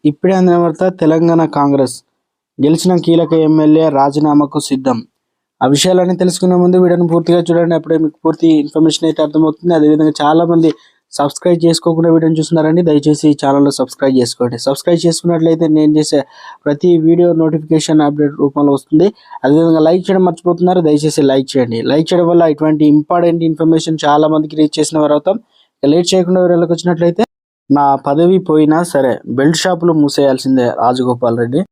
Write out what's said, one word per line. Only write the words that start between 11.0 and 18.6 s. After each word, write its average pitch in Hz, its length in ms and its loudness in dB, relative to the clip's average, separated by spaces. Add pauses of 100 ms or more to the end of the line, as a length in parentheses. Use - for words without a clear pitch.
సబ్స్క్రైబ్ 170 480 -2
చేసుకోకుండా 165 500 0
వీడియోని 160 260 2
చూస్తున్నారండి, 160 440 0
దయచేసి 151 460 0
ఈ 147 100 2
ఛానల్ను 143 340 0
సబ్స్క్రైబ్ 131 460 -4
చేసుకోండి. 123 420 -2
సబ్స్క్రైబ్ 165 420 -2
చేసుకున్నట్లయితే 165 680 0
నేను 156 240 2
చేసే 151 260 0 (400)
ప్రతి 147 400 -2
వీడియో 175 340 2
నోటిఫికేషన్ 156 680 0
అప్‌డేట్ 147 380 -2
రూపంలో 143 340 0